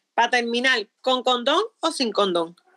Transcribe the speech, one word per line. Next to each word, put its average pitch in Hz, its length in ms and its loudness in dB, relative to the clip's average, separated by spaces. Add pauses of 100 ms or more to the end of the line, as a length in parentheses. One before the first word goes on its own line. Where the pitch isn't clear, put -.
(140)
¿Para 240 180 2
terminar, 240 560 0 (140)
con 254 220 0
condón 254 400 0 (160)
o 330 120 -2
sin 254 200 -2
condón? 175 440 0 (220)